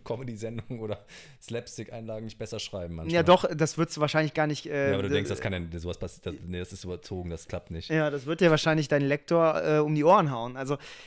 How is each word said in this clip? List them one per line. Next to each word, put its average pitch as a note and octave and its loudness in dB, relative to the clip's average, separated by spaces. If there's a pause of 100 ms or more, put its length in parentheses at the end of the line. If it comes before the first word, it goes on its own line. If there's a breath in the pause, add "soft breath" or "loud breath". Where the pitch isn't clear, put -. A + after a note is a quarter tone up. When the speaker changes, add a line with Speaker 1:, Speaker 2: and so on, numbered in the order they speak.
Speaker 1:
Comedy-Sendung A2+ -8
oder G#2+ -8 (340 loud breath)
Slapstick-Einlagen A2+ -10
nicht G#2+ -12
besser A2+ -8
schreiben F2 -8
manchmal. D#3 -4
Speaker 2:
Ja F3 4
doch, F3+ 8 (100)
das D#3 0
würdest D#3+ -2
du D3+ -4
wahrscheinlich D3+ 0
gar D3+ 2
nicht, D3+ -4
äh, C#3 0
Speaker 1:
Ja, C3+ 4
aber G2 0
du G2+ -2
Speaker 2:
d- - 0
Speaker 1:
denkst, G2+ 0
das G2 -4
kann G2 -2
ja, F2+ -2
das, E2+ -8
sowas F2 -6
passi-, - -10
das, F2+ -6 (100)
nee, F2 -6
das F2+ -8
ist F#2+ -12
überzogen, F2+ -8
das E2 -8
klappt - -8
nicht. E2 -8
Speaker 2:
Ja, D#3 2
das C#3 -4
wird D#3+ -4
dir F3 8
wahrscheinlich D#3 4
dein C#3+ 2
Lektor, D#3+ 2
äh, D3+ 4
um D3+ 2
die D3 2
Ohren E3+ 8
hauen. B2 -6
Also C3+ -4 (280 loud breath)